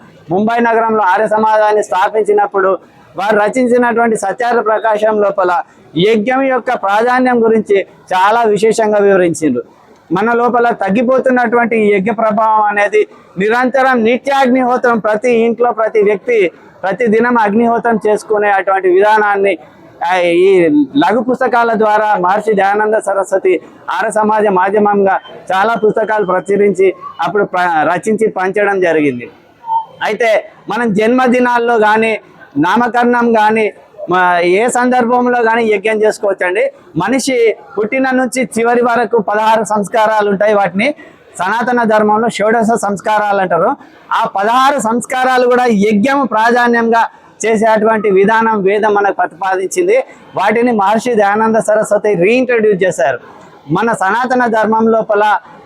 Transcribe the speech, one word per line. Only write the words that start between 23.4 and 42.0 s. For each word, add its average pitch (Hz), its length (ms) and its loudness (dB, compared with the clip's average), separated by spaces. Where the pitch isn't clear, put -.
ఆర్య 190 200 -4
సమాజ 214 360 0
మాధ్యమంగా 196 720 2
చాలా 214 180 0
పుస్తకాలు 214 520 0
ప్రచురించి 190 680 0
అప్పుడు 185 220 -2
ప్ర-, 180 500 -2
రచించి 208 340 -2
పంచడం 196 540 -2
జరిగింది. 147 480 0
అయితే 220 460 -2
మనం 226 240 -2
జన్మదినాల్లో 240 840 0
కానీ 220 400 2
నామకరణం 240 760 2
కానీ 214 400 2
మా-, 180 300 2
ఏ 180 280 2
సందర్భంలో 247 760 0
కానీ 226 220 0
యజ్ఞం 214 380 -2
చేసుకోవచ్చండి. 202 680 -2
మనిషి 226 580 0
పుట్టిన 262 340 -2
నుంచి 254 380 -2
చివరి 240 220 2
వరకు 233 400 0
పదహారు 220 420 0
సంస్కారాలు 214 680 0
ఉంటాయి. 208 240 0
వాటిని 202 420 -2
సనాతన 240 440 -2
ధర్మంలో 214 460 2